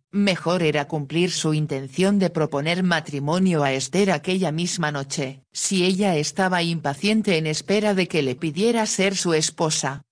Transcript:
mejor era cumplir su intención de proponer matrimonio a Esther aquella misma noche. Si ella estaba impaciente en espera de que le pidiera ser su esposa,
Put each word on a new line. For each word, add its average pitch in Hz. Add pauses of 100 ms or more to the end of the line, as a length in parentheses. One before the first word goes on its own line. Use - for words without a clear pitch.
(120)
mejor 180
era 147
cumplir 160
su 156
intención 151
de 180
proponer 165
matrimonio 156
a 135
Esther 175
aquella 180
misma 165
noche. 139
Si 185
ella 190
estaba 175
impaciente 170
en 160
espera 202
de 180
que 156
le 127
pidiera 214
ser 196
su 175
esposa, 156